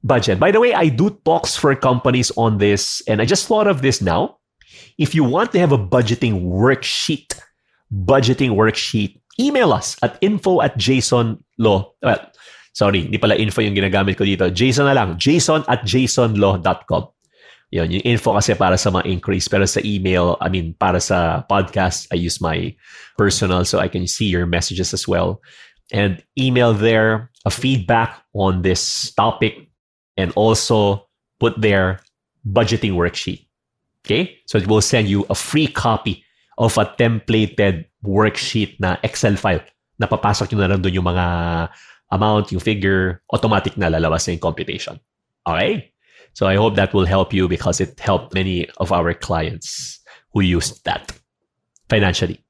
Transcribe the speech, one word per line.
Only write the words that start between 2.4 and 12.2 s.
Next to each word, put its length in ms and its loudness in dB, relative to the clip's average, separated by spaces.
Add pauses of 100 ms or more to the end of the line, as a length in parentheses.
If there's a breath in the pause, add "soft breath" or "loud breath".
this, 480 0
and 120 0
I 60 2
just 260 0
thought 160 2
of 140 0
this 180 0
now. 400 -2 (560 loud breath)
If 160 -2
you 160 2
want 240 0
to 80 2
have 140 4
a 80 2
budgeting 640 0
worksheet, 880 -2 (560)
budgeting 640 2
worksheet, 640 0 (200)
email 340 2
us 300 -4
at 180 -4
info 400 2
at 160 0
jason 680 0 (140)
law. 340 2 (120)
Well, 160 0 (520 loud breath)